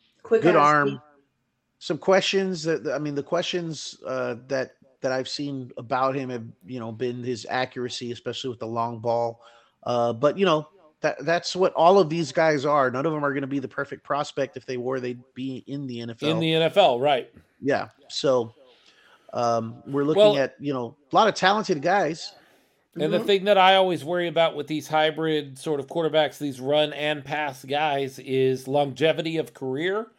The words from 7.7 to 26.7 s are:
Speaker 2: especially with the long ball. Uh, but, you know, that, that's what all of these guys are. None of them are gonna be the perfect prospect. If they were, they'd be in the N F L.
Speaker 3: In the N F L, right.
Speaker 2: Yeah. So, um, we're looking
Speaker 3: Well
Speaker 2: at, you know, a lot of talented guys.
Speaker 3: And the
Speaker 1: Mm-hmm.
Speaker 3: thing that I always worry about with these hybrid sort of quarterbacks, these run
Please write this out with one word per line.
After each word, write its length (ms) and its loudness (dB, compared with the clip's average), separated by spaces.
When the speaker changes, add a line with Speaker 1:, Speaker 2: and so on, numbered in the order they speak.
Speaker 2:
especially 400 -8
with 80 -12
the 80 -8
long 320 -4
ball. 420 -2
Uh, 300 0
but, 240 2
you 80 2
know, 220 2
that, 260 -4
that's 300 -2
what 180 2
all 240 8
of 100 6
these 240 -2
guys 340 2
are. 260 4
None 160 -2
of 40 0
them 140 -2
are 80 0
gonna 140 -4
be 100 -4
the 100 -4
perfect 360 -10
prospect. 540 -4
If 100 -14
they 100 -6
were, 220 -4
they'd 240 -8
be 320 -10
in 220 -10
the 140 -10
N 100 -10
F 100 -14
L. 80 0
Speaker 3:
In 100 0
the 140 0
N 80 2
F 160 2
L, 220 6
right. 320 0
Speaker 2:
Yeah. 280 -2
So, 440 0
um, 540 -2
we're 160 -2
looking 180 2
Speaker 3:
Well 160 8
Speaker 2:
at, 220 -2
you 140 -4
know, 220 -6
a 40 -4
lot 120 6
of 60 2
talented 480 0
guys. 520 -2
Speaker 3:
And 180 -2
the 60 2
Speaker 1:
Mm-hmm. 80 -2
Speaker 3:
thing 200 2
that 120 6
I 180 8
always 280 2
worry 240 -2
about 280 2
with 120 -6
these 200 -6
hybrid 720 0
sort 220 -4
of 80 -8
quarterbacks, 500 0
these 220 -6
run 340 0